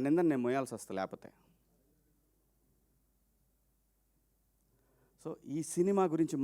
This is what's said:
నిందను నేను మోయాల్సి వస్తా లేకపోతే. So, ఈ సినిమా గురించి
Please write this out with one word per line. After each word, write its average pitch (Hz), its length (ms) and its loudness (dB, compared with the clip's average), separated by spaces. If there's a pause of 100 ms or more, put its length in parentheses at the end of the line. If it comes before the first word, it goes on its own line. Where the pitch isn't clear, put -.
నిందను 165 280 4
నేను 127 120 0
మోయాల్సి 123 320 -2
వస్తా - 220 -12
లేకపోతే. - 320 -8 (4000)
So, 139 60 -8 (280)
ఈ - 20 -2 (140)
సినిమా 190 400 4
గురించి 160 300 0